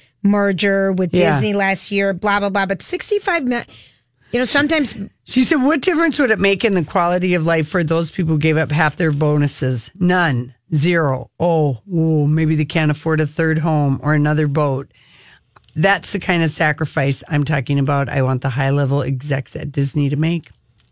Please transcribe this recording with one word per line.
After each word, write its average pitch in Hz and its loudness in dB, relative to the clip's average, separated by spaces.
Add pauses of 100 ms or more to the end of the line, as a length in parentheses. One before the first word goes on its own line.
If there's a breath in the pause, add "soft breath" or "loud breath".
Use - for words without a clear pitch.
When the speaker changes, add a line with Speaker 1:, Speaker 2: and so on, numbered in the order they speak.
(220 soft breath)
Speaker 1:
merger 196 2
with 185 -2
Speaker 2:
Yeah. 175 4
Speaker 1:
Disney 202 0
last 190 -2
year, 196 0
blah, 202 0
blah, 202 -2
blah. 196 0
But 190 -4
sixty-five 359 -2
mi-, 247 -4 (680 loud breath)
you 240 0
know, 254 0
sometimes 294 0 (320)
Speaker 2:
She - 2
said, 262 4
"What 285 2
difference 330 0
would 262 2
it 214 2
make 196 2
in 202 2
the 175 2
quality 180 0
of 160 0
life 165 2
for 175 -2
those 165 0
people 160 -2
who 156 2
gave 156 2
up 160 -2
half 151 0
their 165 0
bonuses? 147 0
None. 165 0 (200)
Zero. 147 0 (100)
Oh, 156 0 (120)
ooh, 160 2
maybe 156 2
they 151 0
can't 156 0
afford 151 -2
a 151 0
third 160 -2
home 147 0
or 147 0
another 151 2
boat." 143 -2 (840 soft breath)
That's 185 0
the 202 -2
kind 175 0
of 160 0
sacrifice 151 -2
I'm 147 0
talking 143 -2
about. 139 0
I 139 -2
want 131 0
the 139 -2
high-level 139 0
execs 135 -6
at 143 -10
Disney 139 0
to 147 -2
make. 160 -2 (420)